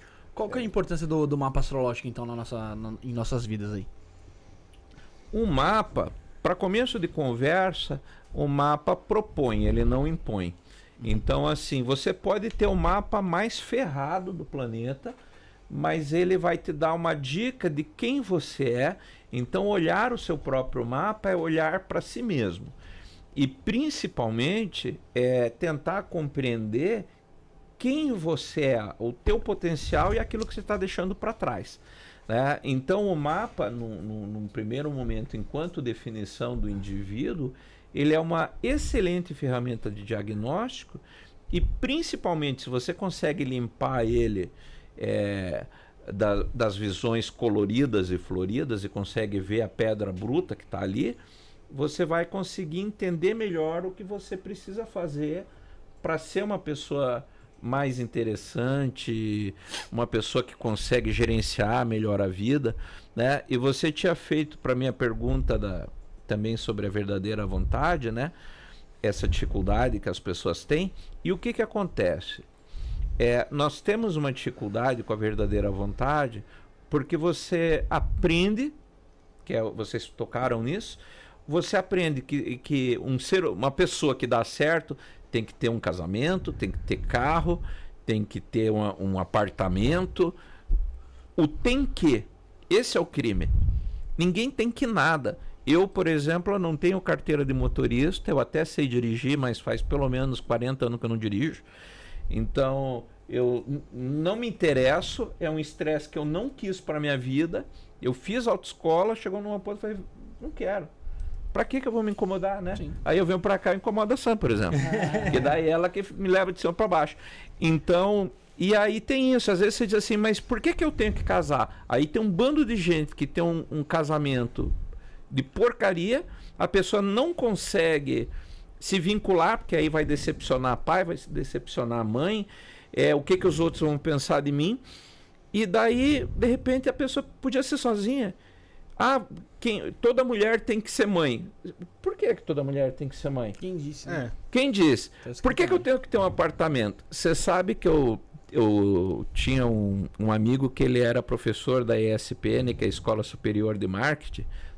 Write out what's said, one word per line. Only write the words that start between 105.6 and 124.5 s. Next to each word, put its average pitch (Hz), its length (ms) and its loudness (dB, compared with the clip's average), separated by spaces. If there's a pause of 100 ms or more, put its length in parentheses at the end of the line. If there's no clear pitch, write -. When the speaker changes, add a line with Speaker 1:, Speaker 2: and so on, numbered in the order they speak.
Speaker 2:
que - 100 -8
eu 151 80 -2
não 185 240 -2
quis 190 300 -6
pra 151 200 -4
minha 147 180 0
vida. 147 480 -2 (360)
Eu 127 120 0
fiz 226 340 -4
autoescola, 202 680 2
chegou 202 260 -6
numa 208 180 -4
ponta 202 180 -8
e - 40 -14
falei, 214 160 -6 (420)
"Não 311 120 -10
quero. 190 360 -4 (640)
Pra - 140 0
que 262 160 -2
que - 60 -4
eu 233 40 -2
vou 226 120 0
me 214 80 0
incomodar, 196 500 -2
né?" 175 140 -4
Speaker 1:
Sim. 151 180 -6 (100)
Speaker 2:
Aí 156 140 4
eu 190 80 4
venho 180 140 2
pra 196 180 2
cá 185 160 2
e 196 40 0
incomoda 214 360 0
a 269 40 0
Sam, 226 200 2
por 135 140 2
exemplo. 104 280 2
Speaker 1:
<laughs> 196 520 0
Speaker 2:
Que - 80 4
daí 156 280 2
ela 170 220 4
que 196 240 -4
me 190 160 -2
leva 185 240 4
de - 80 -10
cima 170 100 2
pra 214 160 0
baixo. 160 300 2 (420)
Então, 180 720 4 (260)
e 196 180 4
aí 214 260 4
tem 262 320 4
isso, 233 160 4
às 185 100 6
vezes 208 160 4
você 233 120 0
diz 208 80 2
assim, 214 200 2
"Mas 214 240 4
por 214 220 -2
que 339 120 2
que - 120 0
eu 302 60 2
tenho 214 200 0
que - 120 -2
casar?" 147 640 2
Aí 135 160 4
tem 220 160 0
um 214 80 2
bando 262 340 4
de 233 120 0
gente 160 400 0
que 147 100 0
tem 170 180 0
um, 165 280 0
um 147 120 -2
casamento 143 920 0 (580)